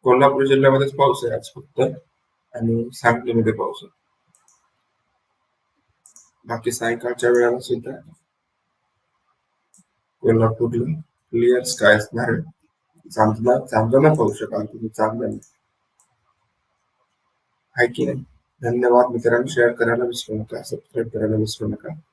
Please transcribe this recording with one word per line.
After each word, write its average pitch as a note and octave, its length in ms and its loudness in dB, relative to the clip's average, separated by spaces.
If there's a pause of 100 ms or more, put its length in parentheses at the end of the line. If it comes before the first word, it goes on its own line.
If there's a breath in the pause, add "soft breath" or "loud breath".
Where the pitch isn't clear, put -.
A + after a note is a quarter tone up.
कोल्हापूर C3+ 420 4
जिल्ह्यामध्येच C3+ 480 4
पाऊस C3 300 2
आहे A2 100 -2
आज - 200 -8
फक्त - 260 -10
आणि - 1120 -6
सांगलीमध्ये A#2 580 0
पाऊस - 300 -6
आहे. - 80 -20 (2500)
बाकी A#2 240 -6
सायंकाळच्या A#2+ 580 -2
वेळेला A#2+ 300 4
सुद्धा B2+ 320 -8 (2250)
कोल्हापूरला A2+ 720 0 (380)
क्लिअर B2 320 2
स्काय G#2+ 320 4
असणार A#2 360 -4
आहे. - 760 -12
चांदणा, A2 560 2
चांदणा B2+ 480 4
पाहू A2 200 0
शकाल G#2+ 320 -6
तुम्ही, A2+ 220 -12
चांदणा. A2 480 -4 (2500)
आहे A#2+ 100 2
की B2 180 -4
नाही? - 200 -6 (380)
धन्यवाद A#2+ 500 4
मित्रांनो, A#2 340 0
शेअर A#2+ 260 2
करायला A#2 320 0
विसरू A#2 320 -6
नका, A2 260 -10
सबस्क्राईब - 460 -8
करायला A2 280 -2
विसरू A2 320 -4
नका. G#2+ 260 -10 (180)